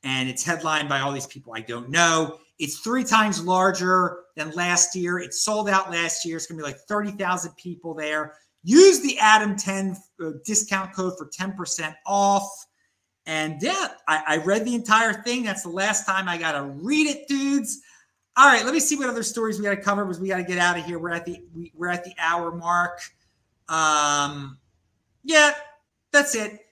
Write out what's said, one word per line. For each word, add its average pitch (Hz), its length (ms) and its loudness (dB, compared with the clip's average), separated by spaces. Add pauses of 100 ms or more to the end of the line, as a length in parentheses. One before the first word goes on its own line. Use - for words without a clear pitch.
and 131 260 -2
it's 127 160 -6
headlined 160 420 -2
by 139 140 0
all 139 100 -2
these 135 160 -8
people - 260 -20
I 113 80 -10
don't 120 280 -10
know. 160 500 2 (200)
It's 147 180 -6
three 240 260 -2
times 214 400 2
larger 185 760 2 (180)
than 156 140 -8
last 175 440 0
year. 180 240 -4
It 147 140 -12
sold 214 340 -2
out 190 240 2
last 170 340 -2
year. 165 120 -6
It's 156 80 -8
gonna 165 140 -12
be, 151 40 -10
like, 139 140 -8 (100)
thirty 208 240 -4
thousand 180 460 -4
people 170 380 -12
there. 151 400 -6 (280)
Use 330 380 10
the 269 180 -4
Adam 214 360 6
ten, 190 420 -6 (260)
uh, 156 100 -8 (120)
discount 202 480 -2
code 185 240 -4
for 151 80 -12
ten 190 280 -8
percent 165 420 -8 (100)
off. 196 420 2 (760)
And 156 360 -4
yeah, 349 280 -2 (180)
I, 156 180 0
I 156 120 2
read 202 280 0
the 247 80 -4
entire 220 400 2
thing. 240 300 -6
That's 196 180 -6
the 180 80 -12
last 196 380 -2
time 190 200 -2
I 175 80 -2
gotta 156 280 -4
read 190 420 -2
it, 285 220 -6
dudes. 277 520 -2 (560)
All 269 120 10
right, 233 180 6
let 262 80 0
me 330 60 2
see - 160 0
what 277 120 -4
other 233 140 -4
stories 220 380 -4
we 208 60 -4
gotta 196 120 0
cover 202 260 0
because 180 160 -6
we 190 100 -4
gotta 180 140 -2
get 180 140 -4
out 175 220 2
of 156 60 -8
here. 170 120 -8
We're 170 140 -6
at 170 140 -6
the, 175 180 -12 (100)
we, 165 220 -14
we're 175 140 -6
at 175 140 -4
the 185 140 -16
hour 170 340 -2
mark. 175 480 -2 (680)
Um, 147 920 0 (680)
yeah, 294 300 6 (580)
that's 285 220 4
it. 208 260 -6 (120)